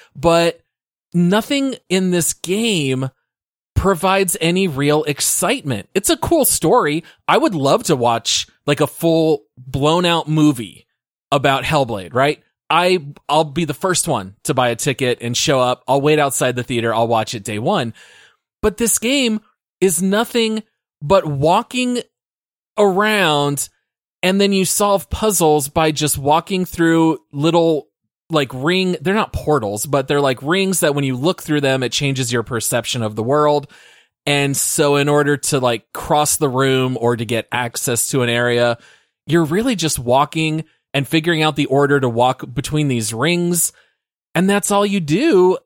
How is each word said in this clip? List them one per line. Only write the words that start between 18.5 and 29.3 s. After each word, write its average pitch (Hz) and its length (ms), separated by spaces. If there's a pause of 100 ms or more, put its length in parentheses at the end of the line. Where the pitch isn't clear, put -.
But 214 160
this 233 200
game 240 440 (400)
is 180 200
nothing 220 600 (380)
but 170 240
walking 220 760 (760)
around, 180 920 (540)
and 190 160
then 202 140
you 190 120
solve 202 440
puzzles 156 600
by 160 220
just 147 260
walking 165 480
through 165 540 (120)
little, 165 560 (420)
like, 147 240
ring, 180 480
they're 180 120
not 214 200